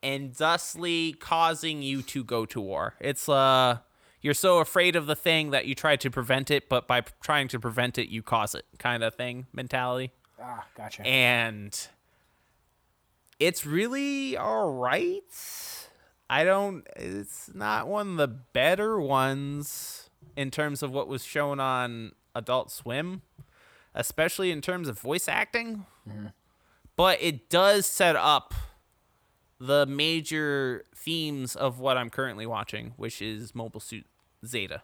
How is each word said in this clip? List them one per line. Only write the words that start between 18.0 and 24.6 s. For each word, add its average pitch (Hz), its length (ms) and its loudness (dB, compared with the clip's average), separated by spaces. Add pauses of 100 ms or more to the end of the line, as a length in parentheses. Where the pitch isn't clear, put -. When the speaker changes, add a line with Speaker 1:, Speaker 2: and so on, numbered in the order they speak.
Speaker 1:
of 170 60 -4
the 143 100 4
better 180 720 0
ones 139 1080 -2 (260)
in 135 140 -4
terms 147 320 -2
of 135 100 -6
what 135 160 -4
was 127 160 -6
shown 143 340 -2
on 123 540 -2 (220)
Adult 123 360 0
Swim, 165 520 -6 (720)
especially 175 560 -2
in 156 100 -4